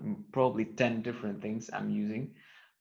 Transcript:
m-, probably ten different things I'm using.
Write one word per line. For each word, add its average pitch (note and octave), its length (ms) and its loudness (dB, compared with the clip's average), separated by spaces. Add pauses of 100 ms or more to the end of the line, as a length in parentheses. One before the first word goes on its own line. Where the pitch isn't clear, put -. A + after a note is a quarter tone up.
m-, G#2+ 300 -4
probably A#2 320 4
ten A2+ 360 2
different A2 400 -4
things G#2+ 300 -4
I'm G#2 180 -2
using. G#2 420 -2 (500)